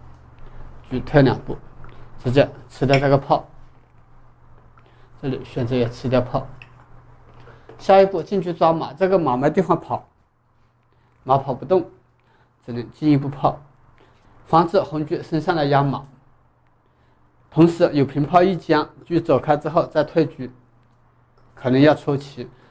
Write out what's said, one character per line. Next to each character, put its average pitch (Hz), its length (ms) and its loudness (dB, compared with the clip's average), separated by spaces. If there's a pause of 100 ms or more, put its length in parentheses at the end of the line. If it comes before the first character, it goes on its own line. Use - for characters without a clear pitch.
(880)
车 127 120 -6
退 - 200 2
两 120 200 4
步， - 180 -12 (600)
直 123 120 -4
接 127 180 4 (220)
吃 - 160 -4
掉 135 120 2
这 143 80 0
个 139 120 4
炮。 - 280 -2 (1700)
这 143 80 -8
里 131 160 -8
选 123 220 -8
择 127 100 -2
也 120 140 0
吃 - 180 -10
掉 123 140 0
炮， - 240 -6 (1300)
下 196 220 6
一 196 60 6
步 190 160 -4
进 190 180 -4
去 175 120 -6
抓 165 200 2
马， 131 200 -6
这 180 160 -2
个 190 100 2
马 135 180 0
没 139 140 0
地 170 100 0
方 170 180 0
跑， - 280 -10 (1160)
马 135 120 2
跑 135 160 -4
不 123 120 -8
动， 175 200 2 (800)
只 123 80 -12
能 117 180 -10
进 151 200 -2
一 143 60 6
步 139 120 -2
炮， 139 320 -4 (840)
防 170 200 2
止 190 140 0
红 151 260 -6
车 151 160 -6
升 156 180 -4
上 170 140 -2
来 151 100 0
压 139 180 2
马。 131 220 -4 (1500)
同 160 160 6
时 170 260 2
有 143 120 2
平 143 200 -2
炮 175 180 4
一 190 140 2
将， 151 320 -2 (180)
车 170 140 -2
走 143 180 2
开 147 180 0
之 147 120 -8
后 156 180 0
再 151 180 -2
退 156 220 0
车， 131 220 -12 (1040)
可 - 160 -4
能 131 100 4
要 147 140 6
抽 143 220 -4
旗。 123 320 -12 (220)